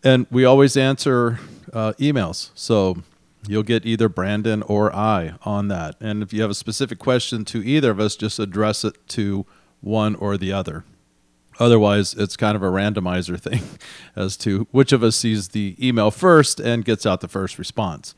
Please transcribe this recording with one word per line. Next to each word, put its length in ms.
And 260
we 160
always 320
answer, 600
uh, 200
emails, 600
so 440
you'll 160
get 240
either 220
Brandon 520
or 340
I 460
on 280
that. 300
And 220
if 100
you 100
have 100
a 40
specific 440
question 460
to 200
either 240
of 100
us, 160
just 220
address 460
it 260
to 380
one 320
or 240
the 160
other. 300
Otherwise, 540
it's 240
kind 180
of 60
a 60
randomizer 720
<laughs> 20
thing 220
as 220
to 320
which 220
of 100
us 140
sees 340
the 300
email 320
first 480
and 260
gets 180
out 180
the 60
first 300
response. 600